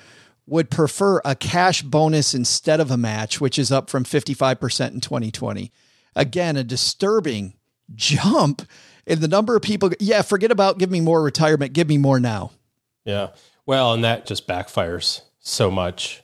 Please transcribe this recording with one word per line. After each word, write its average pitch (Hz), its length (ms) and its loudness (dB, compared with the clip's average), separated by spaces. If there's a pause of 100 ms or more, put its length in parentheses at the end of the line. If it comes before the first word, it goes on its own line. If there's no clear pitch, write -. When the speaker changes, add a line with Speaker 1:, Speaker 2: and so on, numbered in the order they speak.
(480)
Speaker 1:
would 160 220 0
prefer 175 560 2
a 139 100 0
cash 180 460 0
bonus 151 540 2
instead 151 440 0
of 143 120 0
a 127 60 0
match, 110 440 -4
which 139 160 -2
is 127 140 0
up 135 180 0
from 131 140 -2
fifty-five 131 560 -2
percent - 340 -4
in 123 80 -10
twenty 113 300 -6
twenty. 104 400 -8 (440)
Again, 156 400 0
a 135 80 -2
disturbing 123 920 -2 (400)
jump 151 640 2 (460)
in 165 140 0
the 160 60 2
number 208 280 2
of 208 80 2
people. 196 360 0
Yeah, 208 220 2
forget 208 300 2
about 196 260 2
"Give 185 140 0
me 180 100 0
more 165 220 4
retirement, 147 500 2
give 160 160 2
me 151 80 4
more 135 220 4
now." 110 320 -4 (540)
Speaker 2:
Yeah. 101 240 -4 (360)
Well, 131 280 2
and 117 100 0
that 117 240 0
just - 200 -8
backfires 90 760 -4 (180)
so - 320 0
much 90 520 -6